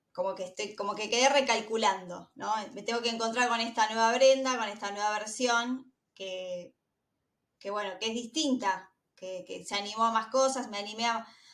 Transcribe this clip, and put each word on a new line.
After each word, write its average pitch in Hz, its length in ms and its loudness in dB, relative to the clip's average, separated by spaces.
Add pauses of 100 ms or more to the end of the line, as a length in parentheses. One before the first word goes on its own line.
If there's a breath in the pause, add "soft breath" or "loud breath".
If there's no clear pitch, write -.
(140)
como 185 220 -2
que 190 100 -8
estoy, 202 280 -8
como 202 220 -4
que 214 140 -4
quedé 247 180 6
recalculando, 220 1080 0
¿no? 202 140 -6 (240)
Me 202 100 -10
tengo 233 180 -2
que 233 80 0
encontrar 226 400 2
con 233 100 2
esta 226 300 0
nueva 226 240 4
Brenda, 262 440 6
con 220 120 -2
esta 202 220 -6
nueva 208 200 0
versión, 233 840 0 (220)
que, 185 580 -8 (840)
que 196 100 -10
bueno, 208 300 -4
que 220 80 -2
es 226 60 -2
distinta, 226 800 -2 (240)
que, 185 280 -10
que 180 200 -12
se 208 100 -6
animó 208 300 -2
a 226 80 2
más 220 140 0
cosas, 262 420 2
me 208 80 -8
animé 214 300 -4
a 226 200 -2 (260 loud breath)